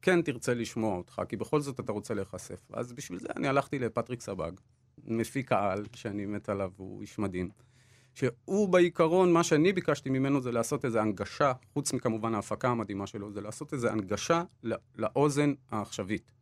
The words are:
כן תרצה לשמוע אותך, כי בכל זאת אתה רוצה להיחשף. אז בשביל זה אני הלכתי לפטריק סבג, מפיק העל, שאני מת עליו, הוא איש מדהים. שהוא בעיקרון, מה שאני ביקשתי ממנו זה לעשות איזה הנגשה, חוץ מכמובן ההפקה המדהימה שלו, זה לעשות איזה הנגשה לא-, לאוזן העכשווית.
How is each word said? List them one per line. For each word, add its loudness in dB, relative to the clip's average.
כן 6
תרצה -2
לשמוע -2
אותך, -6
כי -6
בכל 0
זאת -6
אתה -6
רוצה -4
להיחשף. -8
אז -6
בשביל -10
זה -10
אני -2
הלכתי 0
לפטריק -4
סבג, -6
מפיק -2
העל, 0
שאני -6
מת -8
עליו, -2
הוא -12
איש -12
מדהים. -2
שהוא 0
בעיקרון, 6
מה 6
שאני 4
ביקשתי 0
ממנו 2
זה -4
לעשות 0
איזה 2
הנגשה, 2
חוץ -2
מכמובן 0
ההפקה 0
המדהימה -2
שלו, -10
זה -8
לעשות -10
איזה 2
הנגשה 0
לא-, -4
לאוזן 2
העכשווית. -6